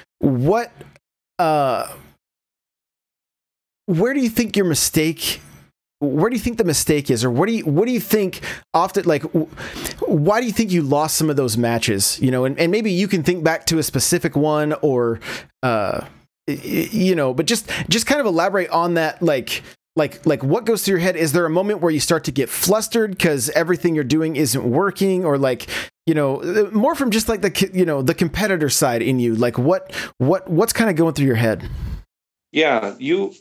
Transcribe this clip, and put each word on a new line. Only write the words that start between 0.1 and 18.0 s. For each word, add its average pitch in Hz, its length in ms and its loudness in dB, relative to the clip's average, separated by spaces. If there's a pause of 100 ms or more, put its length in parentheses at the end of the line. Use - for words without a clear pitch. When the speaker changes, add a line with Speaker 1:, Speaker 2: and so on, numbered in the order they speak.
Speaker 1:
what, 147 520 0 (680)
uh, 143 520 0 (2000)
where 202 260 2
do 285 60 0
you 240 100 2
think 226 260 -2
your 196 120 2
mistake, - 720 0 (580)
where 143 300 2
do 254 60 -2
you 220 60 -2
think 233 180 -4
the 220 40 4
mistake 151 460 0
is? 117 140 2
Or 127 80 2
what 147 160 2
do 226 80 0
you, 190 100 -4
what 156 220 2
do 254 40 0
you 233 80 0
think 196 420 -2 (340)
often, 180 300 0
like, 151 180 2
w-, 156 260 -2 (560)
why 180 340 2
do 254 60 -2
you 214 80 -4
think 214 180 0
you 170 120 2
lost 147 340 2
some 156 140 0
of 139 40 0
those 123 220 0
matches? 117 640 0
You 131 80 4
know, 127 160 0
and, 135 140 -4
and 170 120 2
maybe 214 200 0
you 185 160 0
can 175 160 0
think 180 200 0
back 160 240 0
to 165 120 0
a 147 40 0
specific 170 520 -2
one 151 380 2 (100)
or, 120 360 2 (440)
uh, 110 420 -2 (420)
y-, 147 160 -4
y-, - 280 -2
you 185 240 2
know, 135 180 0
but 151 140 -2
just, - 240 -2 (180)
just 220 160 0